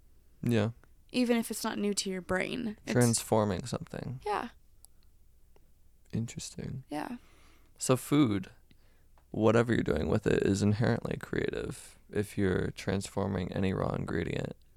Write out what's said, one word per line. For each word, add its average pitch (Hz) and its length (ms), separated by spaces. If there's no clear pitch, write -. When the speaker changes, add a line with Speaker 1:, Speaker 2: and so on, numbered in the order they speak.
Speaker 1:
Yeah. 113 260
Speaker 2:
Even 240 260
if 226 140
it's - 120
not 220 140
new 202 160
to 196 160
your 185 120
brain. - 640
It's - 80
Speaker 1:
Transforming 110 720
something. - 600
Speaker 2:
Yeah. 208 240
Speaker 1:
Interesting. - 800
Speaker 2:
Yeah. 285 280
Speaker 1:
So - 180
food, 117 520
whatever 113 420
you're - 100
doing - 240
with - 200
it, - 160
is 101 180
inherently 107 560
creative. - 800
If - 260
you're 98 380
transforming 98 800
any 95 200
raw 50 200
ingredient - 600